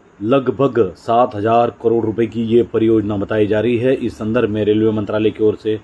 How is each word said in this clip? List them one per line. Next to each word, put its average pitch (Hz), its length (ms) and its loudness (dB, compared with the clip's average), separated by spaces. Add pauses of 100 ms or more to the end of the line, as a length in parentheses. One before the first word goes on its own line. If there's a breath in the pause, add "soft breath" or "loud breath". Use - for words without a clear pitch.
(220)
लगभग 117 760 0
सात 120 380 0
हजार 117 340 2
करोड़ 113 360 0
रुपए 110 200 -2
की 110 180 -4
ये 113 200 2
परियोजना 110 540 0
बताई 104 300 0
जा 107 140 0
रही 117 160 0
है। 127 160 0
इस 117 200 -4
संदर्भ 110 360 -2
में 107 160 -2
रेलवे 107 260 2
मंत्रालय 107 380 0
की 110 140 -4
ओर 107 100 4
से 107 300 -4